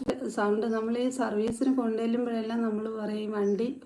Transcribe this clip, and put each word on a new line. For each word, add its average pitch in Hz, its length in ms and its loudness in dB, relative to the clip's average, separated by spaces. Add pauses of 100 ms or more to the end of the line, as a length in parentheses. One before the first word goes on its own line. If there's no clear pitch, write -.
(280)
സൗണ്ട്, 208 380 2
നമ്മൾ 226 320 0
ഈ 254 120 2
സർവീസിന് 233 680 0
കൊണ്ടുചെല്ലുമ്പോഴെല്ലാം 233 840 0
നമ്മൾ 220 340 -2
പറയും, 214 360 -4
"വണ്ടി 208 540 0